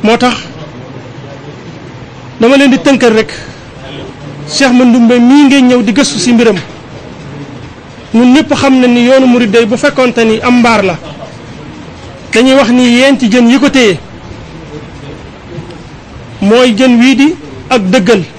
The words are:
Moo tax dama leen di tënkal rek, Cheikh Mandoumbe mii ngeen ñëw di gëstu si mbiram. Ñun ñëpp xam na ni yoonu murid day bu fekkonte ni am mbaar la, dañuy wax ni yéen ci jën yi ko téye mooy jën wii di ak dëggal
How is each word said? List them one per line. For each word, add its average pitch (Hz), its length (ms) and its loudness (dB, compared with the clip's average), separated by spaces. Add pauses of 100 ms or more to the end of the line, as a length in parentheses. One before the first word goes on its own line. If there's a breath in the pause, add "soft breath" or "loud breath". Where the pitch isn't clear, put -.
Moo 220 140 2
tax 247 180 0 (2000)
dama 240 180 4
leen 277 140 4
di 269 80 2
tënkal 247 340 2
rek, - 180 0 (1160)
Cheikh 262 240 0
Mandoumbe 247 480 4
mii 262 280 6
ngeen 262 200 4
ñëw 247 160 4
di 214 80 0
gëstu - 280 0
si 247 140 0
mbiram. 226 220 4 (1600)
Ñun 247 200 4
ñëpp 294 220 2
xam 262 240 2
na 247 80 2
ni 240 180 2
yoonu 262 220 4
murid 240 240 2
day 233 140 4
bu 220 120 -2
fekkonte 254 460 0
ni 220 180 2
am 247 180 2
mbaar 226 240 2
la, 180 140 -2 (1300)
dañuy 254 220 4
wax 262 160 4
ni 247 140 4
yéen 254 360 4
ci 247 100 0
jën 233 200 4
yi 269 100 4
ko 285 100 2
téye 220 280 2 (2500)
mooy 233 360 4
jën 247 220 4
wii 254 160 4
di 294 200 2 (340)
ak 247 120 0 (100)
dëggal 202 320 2 (160)